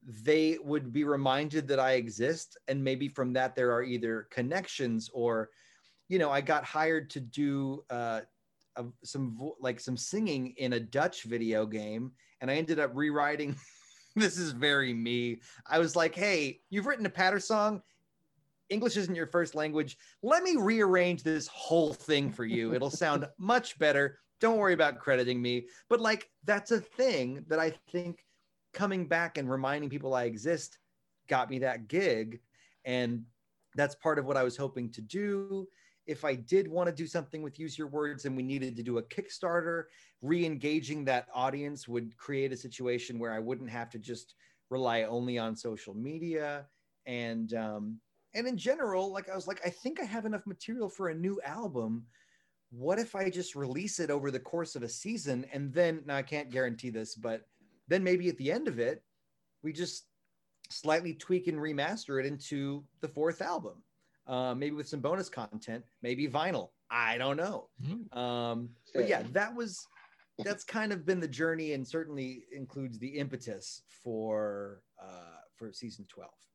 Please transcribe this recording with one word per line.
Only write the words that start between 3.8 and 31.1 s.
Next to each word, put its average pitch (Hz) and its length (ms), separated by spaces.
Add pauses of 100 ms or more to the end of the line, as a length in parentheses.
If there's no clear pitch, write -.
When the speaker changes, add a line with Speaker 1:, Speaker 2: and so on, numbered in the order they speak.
Speaker 1:
either 113 460
connections 127 840
or, 117 380 (580)
you 185 100
know, 151 120
I 139 100
got 143 240
hired 156 460
to 143 100
do, 139 720
uh, 117 320 (540)
a, 127 80 (200)
some 131 320
vo-, 139 240
like, 127 180
some 127 180
singing 143 600
in 131 180
a 117 60
Dutch 135 440
video 110 420
game. 110 460 (280)
And 131 100
I 139 40
ended 156 240
up 143 160
rewriting. 147 680
<laughs> - 40 (520)
This 185 220
is 170 120
very 135 420
me. 117 480 (280)
I 156 100
was 165 160
like, 165 220
"Hey, 180 520
you've 196 180
written 247 200
a 185 40
patter 190 280
song. 208 420 (880)
English 226 280
isn't 190 180
your 165 140
first 175 260
language. 151 420 (240)
Let 311 220
me 370 140
rearrange 185 680
this 160 240
whole 156 480
thing 143 380
for 120 120
you. 113 300
It'll 131 160
sound 147 420
Speaker 2:
<laughs> - 60
Speaker 1:
much 233 400
better. 139 400 (220)
Don't 226 180
worry 202 160
about 147 240
crediting 127 420
me." 123 280 (200)
But, 233 120
like, 220 280 (140)
that's 202 300
a 220 80
thing 147 680
that 156 140
I 160 100 (220)
think 175 340 (460)
coming 190 340
back 165 320
and 139 100
reminding 135 420
people 139 240
I 123 100
exist 120 540 (500)